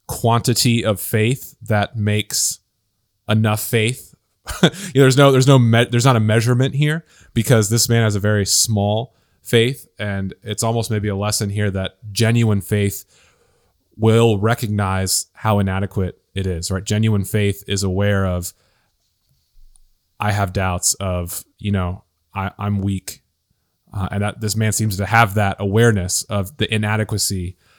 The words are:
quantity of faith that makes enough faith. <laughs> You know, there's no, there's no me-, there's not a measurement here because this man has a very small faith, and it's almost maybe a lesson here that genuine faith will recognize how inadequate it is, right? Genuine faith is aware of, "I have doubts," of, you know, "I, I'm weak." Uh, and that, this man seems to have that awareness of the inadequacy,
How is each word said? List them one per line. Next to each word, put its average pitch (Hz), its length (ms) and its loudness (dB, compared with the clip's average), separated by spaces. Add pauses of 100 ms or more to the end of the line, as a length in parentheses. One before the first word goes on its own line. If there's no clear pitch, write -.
quantity 117 760 0
of 101 140 -2
faith 117 640 -2
that 104 340 -2
makes 104 640 -4 (720)
enough 110 320 2
faith. 117 520 -2 (320)
<laughs> - 160 -10
You 175 80 6 (260)
know, 135 80 6
there's 131 140 4
no, 139 140 8
there's 131 160 4
no 139 100 8
me-, 117 320 4
there's 120 160 0
not 131 120 4
a - 20 2
measurement 117 560 2
here 151 300 -2 (280)
because 113 360 2
this 117 180 0
man 117 160 2
has 107 120 0
a 101 40 -2
very 104 260 0
small 104 720 -2 (260)
faith, 120 460 0 (100)
and 98 360 -6 (100)
it's 104 200 -6
almost 113 280 -2
maybe 107 160 -2
a 101 80 -2
lesson 104 340 -2
here 104 220 -2
that 95 260 -6 (140)
genuine 110 500 2
faith 101 440 -2 (880)
will 110 420 4
recognize 101 960 -2
how 107 260 0
inadequate 95 600 -2 (140)
it 98 140 -4
is, 87 240 -4
right? 95 120 -4
Genuine 104 400 0
faith 101 440 -2
is 98 160 -4
aware 98 420 0
of, 90 280 -4 (1700)
"I 104 120 -2
have 101 220 -2
doubts," 92 420 -2
of, 90 480 -6 (140)
you 104 140 -4
know, 92 320 -2 (300)
"I, 98 240 -6
I'm 104 240 -2
weak." 196 400 -4 (720)
Uh, 98 180 -4
and 101 120 -2
that, 104 180 -6
this 104 140 -4
man 110 160 0
seems 104 260 -2
to 98 80 -2
have 107 300 4
that 101 240 0
awareness 104 640 2
of 101 340 -6
the - 160 -2
inadequacy, 104 840 -4 (220)